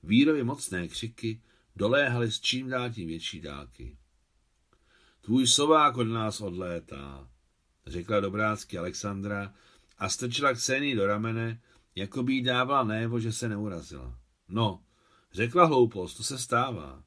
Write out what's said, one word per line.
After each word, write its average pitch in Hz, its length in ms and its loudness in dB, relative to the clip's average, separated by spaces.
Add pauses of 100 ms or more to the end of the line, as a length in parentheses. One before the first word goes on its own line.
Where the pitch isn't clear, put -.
Vírovy 135 420 6
mocné 92 440 -4
křiky 113 540 -8 (340)
doléhaly 120 540 2
s 107 100 -4
čím 131 280 -2
dál 127 220 -2
tím 104 160 -10
větší 82 340 -8
dálky. 71 560 -14 (1200)
Tvůj 123 260 2
sovák 147 500 6
od 123 80 2
nás 110 360 -2
odlétá, 82 880 -8 (580)
řekla 87 340 0
dobrácky 101 580 -2
Alexandra 98 760 -6 (440)
a 95 100 -6
strčila 127 440 0
Ksenii 131 420 0
do 101 120 2
ramene, 113 540 -2 (340)
jako 101 280 -6
by 127 100 0
jí 131 100 2
dávala 127 420 2
najevo, 113 360 0
že 117 120 -2
se 120 160 -4
neurazila. 82 680 -8 (300)
No, 101 360 0 (480)
řekla 120 320 4
hloupost, 117 500 4
to - 80 -12
se 135 160 -4
stává. 101 680 -2